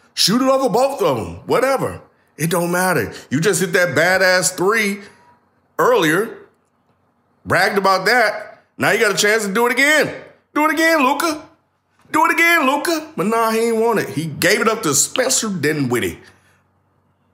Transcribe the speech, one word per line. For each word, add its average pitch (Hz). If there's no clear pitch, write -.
Shoot 240
it 262
over 269
both 254
of 147
them, 90
whatever. 202
It 160
don't 175
matter. 175
You 170
just 180
hit 180
that 175
badass 185
three 202
earlier, 190
bragged 196
about 190
that. 220
Now 143
you 214
got 208
a -
chance 208
to 190
do 233
it 240
again. 294
Do 302
it 311
again, 320
Luka. 294
Do 311
it 330
again, 330
Luka. 311
But 165
nah, 226
he 226
ain't 226
want 220
it. -
He 156
gave 160
it 226
up 220
to 151
Spencer 240
Dinwiddie, 135